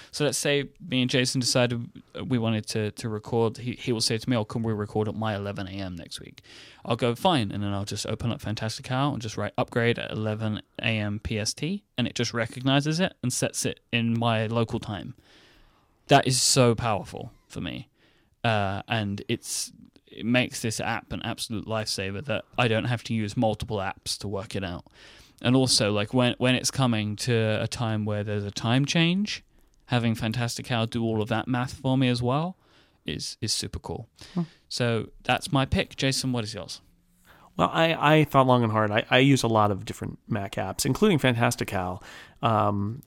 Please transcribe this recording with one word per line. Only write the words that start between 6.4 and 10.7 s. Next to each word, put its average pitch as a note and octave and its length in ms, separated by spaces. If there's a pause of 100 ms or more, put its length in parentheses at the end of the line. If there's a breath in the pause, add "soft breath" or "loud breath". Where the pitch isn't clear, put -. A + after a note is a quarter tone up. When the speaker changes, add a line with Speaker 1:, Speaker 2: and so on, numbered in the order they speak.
Speaker 1:
I'll A#2+ 100
go, A#2+ 200
"Fine." B2+ 360
And G2+ 120
then G2+ 100
I'll G2 100
just G#2 220
open A2+ 260
up G2+ 80
Fantastical B2+ 720
and A2+ 100
just A2 140
write G#2 200
"upgrade A#2 400
at - 140
eleven G#2+ 500 (180)